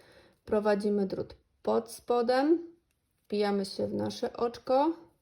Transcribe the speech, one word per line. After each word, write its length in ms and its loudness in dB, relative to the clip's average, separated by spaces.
Prowadzimy 640 2
drut 280 -8
pod 280 0
spodem, 760 2
wbijamy 380 0
się 220 -6
w 80 -4
nasze 380 -4
oczko 600 0